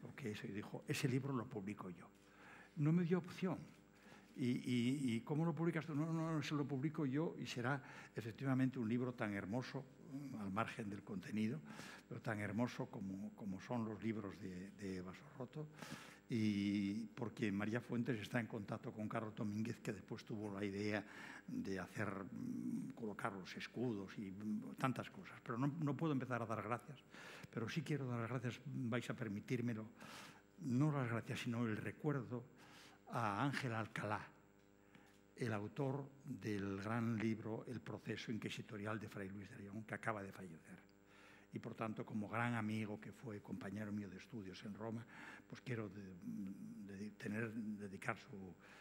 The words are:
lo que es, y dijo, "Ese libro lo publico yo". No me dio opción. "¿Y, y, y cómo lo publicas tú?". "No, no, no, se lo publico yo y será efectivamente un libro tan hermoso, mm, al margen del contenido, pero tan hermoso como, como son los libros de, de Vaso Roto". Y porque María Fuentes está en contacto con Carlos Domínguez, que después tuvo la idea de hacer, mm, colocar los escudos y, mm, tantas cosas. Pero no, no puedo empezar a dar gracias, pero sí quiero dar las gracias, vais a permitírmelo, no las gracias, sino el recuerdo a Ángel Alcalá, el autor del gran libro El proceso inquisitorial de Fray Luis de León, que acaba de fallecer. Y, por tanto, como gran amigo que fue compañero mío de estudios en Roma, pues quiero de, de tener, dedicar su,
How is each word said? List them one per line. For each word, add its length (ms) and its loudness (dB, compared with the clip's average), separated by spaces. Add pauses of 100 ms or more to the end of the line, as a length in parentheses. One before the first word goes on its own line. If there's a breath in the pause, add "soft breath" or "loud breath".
lo 120 -10
que 160 -2
es, 140 -4
y 40 -4
dijo, 400 -4
"Ese 200 4
libro 260 2
lo 120 0
publico 440 -4
yo". 180 -12 (680 loud breath)
No 160 6
me 120 8
dio 140 6
opción. 400 0 (800 loud breath)
"¿Y, 100 2
y, 680 4
y 40 2
cómo 240 2
lo 100 4
publicas 300 4
tú?". 100 -2
"No, 180 4
no, 200 2
no, 100 4
se 120 0
lo 120 4
publico 380 2
yo 340 4
y 80 -4
será 360 2 (320 loud breath)
efectivamente 640 4
un 100 4
libro 240 4
tan 220 0
hermoso, 500 0 (280)
mm, 240 -6
al 140 -2
margen 380 2
del 140 -4
contenido, 580 2 (480 loud breath)
pero 120 -8
tan 200 0
hermoso 460 2
como, 480 -4
como 260 -4
son 240 0
los 180 -2
libros 380 0
de, 320 -6
de 300 -4
Vaso 220 -10 (140)
Roto". 280 -6 (600 loud breath)
Y 840 4
porque 380 2
María 280 2
Fuentes 400 2
está 200 0
en 60 0
contacto 460 -4
con 160 -2
Carlos 260 -2
Domínguez, 460 0
que 120 0
después 320 -6
tuvo 280 -2
la 120 0
idea 400 2 (420 loud breath)
de 320 0
hacer, 300 0
mm, 840 -2
colocar 380 -2
los 240 -8
escudos 640 -2
y, 140 -4
mm, 440 -2
tantas 340 2
cosas. 320 -12
Pero 140 -2
no, 120 4
no 280 0
puedo 160 2
empezar 300 2
a 40 0
dar 160 0
gracias, 400 -2 (480 loud breath)
pero 180 0
sí 140 2
quiero 240 0
dar 140 2
las 100 0
gracias, 360 0
vais 420 0
a 60 0
permitírmelo, 720 0 (720 loud breath)
no 320 6
las 180 4
gracias, 320 0
sino 240 2
el 120 4
recuerdo 680 0 (680 loud breath)
a 340 4
Ángel 280 2
Alcalá, 540 0 (1080 loud breath)
el 160 2
autor 560 2 (160)
del 580 0
gran 360 4
libro 500 2
El 120 -4
proceso 520 -4
inquisitorial 640 -2
de 100 -6
Fray 200 -4
Luis 220 -8
de 80 -12
León, 260 -6
que 100 -4
acaba 280 0
de 100 -6
fallecer. 460 -12 (760 loud breath)
Y, 60 -4
por 160 -6
tanto, 300 -2
como 240 -2
gran 260 2
amigo 460 0
que 120 -10
fue 280 -8
compañero 520 -4
mío 180 -2
de 60 -10
estudios 480 -8
en 100 -6
Roma, 320 -4 (400 loud breath)
pues 160 -12
quiero 260 -2
de, 140 -8 (840)
de 260 -6
tener, 400 0
dedicar 640 -2
su, 380 -10 (260 loud breath)